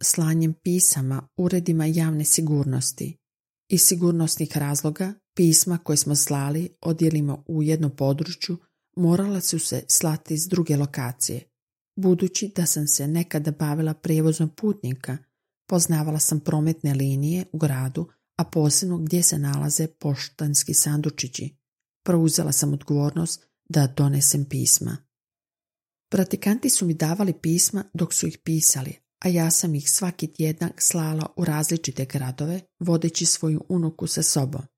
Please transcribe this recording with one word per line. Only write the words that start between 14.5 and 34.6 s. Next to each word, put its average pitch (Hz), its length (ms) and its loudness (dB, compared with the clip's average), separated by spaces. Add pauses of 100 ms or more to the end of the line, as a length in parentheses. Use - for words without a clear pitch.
poznavala 156 500 0
sam 156 220 0
prometne 151 540 0
linije 139 580 0
u 160 60 -8
gradu, 139 500 -2 (280)
a 165 80 -2
posebno 165 540 2
gdje 165 240 0
se 160 160 2
nalaze 143 480 0
poštanski 147 880 -2
sandučići. 147 840 -2 (480)
Preuzela 160 480 2
sam 143 200 0
odgovornost 147 760 -2 (220)
da 151 180 4
donesem 139 580 2
pisma. 120 520 0 (1120)
Praktikanti 202 600 0
su - 160 2
mi 170 80 2
davali 170 380 0
pisma 170 520 0 (100)
dok 165 200 -2
su - 120 0
ih 156 180 -8
pisali, 156 520 0 (280)
a 185 40 0
ja 170 220 2
sam 165 240 0
ih 143 160 -2
svaki 175 360 -2
tjedan 160 520 -4
slala 156 480 0 (100)
u 180 80 -2
različite 151 600 -2
gradove, 143 560 -6 (180)
vodeći 165 480 0
svoju - 420 0
unuku 165 380 -2
sa 156 160 -4
sobom. 139 400 -2 (160)